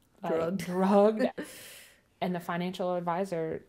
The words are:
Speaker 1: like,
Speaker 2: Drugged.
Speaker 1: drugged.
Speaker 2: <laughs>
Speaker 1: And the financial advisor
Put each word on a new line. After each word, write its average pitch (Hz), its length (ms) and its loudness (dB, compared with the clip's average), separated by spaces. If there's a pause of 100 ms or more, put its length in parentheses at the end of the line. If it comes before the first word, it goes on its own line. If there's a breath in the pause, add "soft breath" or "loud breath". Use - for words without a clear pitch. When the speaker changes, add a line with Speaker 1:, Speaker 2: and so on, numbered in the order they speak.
(220)
Speaker 1:
like, 170 120 -2
Speaker 2:
Drugged. 170 300 -2
Speaker 1:
drugged. 202 600 4 (100)
Speaker 2:
<laughs> - 40 -6 (840 loud breath)
Speaker 1:
And 185 120 0
the 170 60 -4
financial 180 560 -2
advisor 175 720 -4